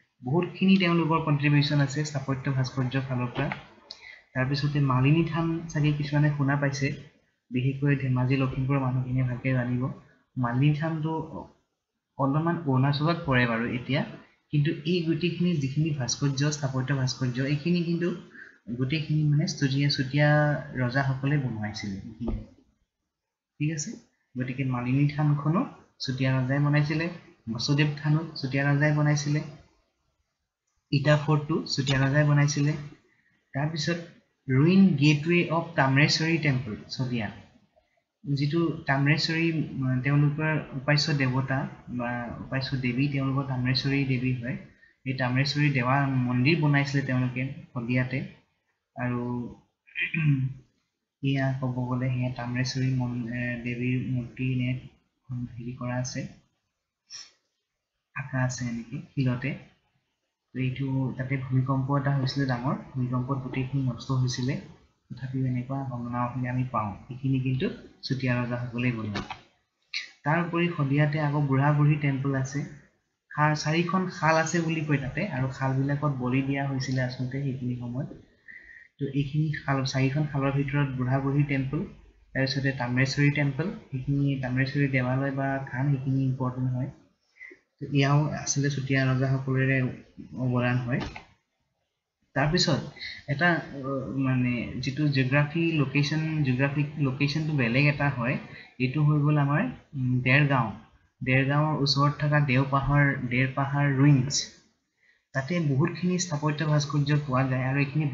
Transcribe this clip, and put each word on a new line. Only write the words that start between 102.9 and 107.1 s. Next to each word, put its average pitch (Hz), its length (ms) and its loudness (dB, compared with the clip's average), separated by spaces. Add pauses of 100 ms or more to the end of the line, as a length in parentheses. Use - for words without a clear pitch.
দেৰপাহাৰ 135 560 0 (120)
ৰুইনছ। 139 400 6 (960)
তাতে 143 260 -2
বহুতখিনি 170 580 0
স্থাপত্য 151 480 -2
ভাস্কৰ্য 147 520 2